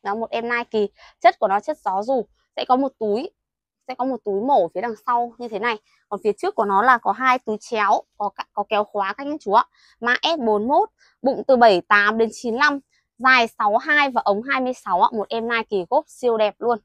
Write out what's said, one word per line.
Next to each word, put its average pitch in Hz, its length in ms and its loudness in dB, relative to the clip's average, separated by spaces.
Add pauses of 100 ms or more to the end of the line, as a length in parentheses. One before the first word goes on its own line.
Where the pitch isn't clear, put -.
Đó, 202 120 -4
một 226 160 -6
em 233 180 -6
Nike, 220 380 -2 (340)
chất 359 180 4
của 214 100 0
nó 196 120 0
chất 302 180 -6
gió 196 240 -4
dù, 233 240 -2 (300)
sẽ - 120 -6
có 247 80 4
một 269 220 -2
túi, 220 320 -4 (580)
sẽ 262 60 -10
có 247 100 -6
một 262 200 -2
túi 196 160 -2
mổ 226 340 2
phía 180 60 -4
đằng 226 140 -6 (120)
sau 240 320 -2
như 240 100 -10
thế 214 100 -8
này. 226 200 -2 (300)
Còn 202 160 -8
phía 214 80 2
trước 359 220 -4
của 220 100 0
nó 202 180 2
là 254 160 4
có 202 140 -2
hai 254 260 0
túi 214 220 -6
chéo, 214 420 0 (140)
có 208 120 -6
cả, - 240 -10
có 208 160 -6
kéo 208 160 0
khóa 202 280 -6
các 277 140 -10
anh 294 120 -6
chú 202 140 -6
ạ. 214 120 4 (360)
Mã 240 220 0
S 320 160 -2
bốn 240 80 -2
mươi 214 220 0
mốt, 349 200 2 (340)
bụng 247 240 -2
từ 262 100 6
bảy 220 240 6
tám 208 380 2
đến 226 140 2
chín 226 220 -6
lăm, 285 260 0 (380)
dài 247 300 4 (100)
sáu 214 180 0
hai 285 340 0
và 233 140 -2
ống 202 180 0
hai 269 180 -2
mươi 254 140 -4
sáu 190 280 -2
ạ, 226 100 4
một 220 160 -6
em 226 200 -6
Nike 226 280 -2 (140)
Golf 294 160 2
siêu 233 300 -2
đẹp 214 220 0
luôn. 226 260 -2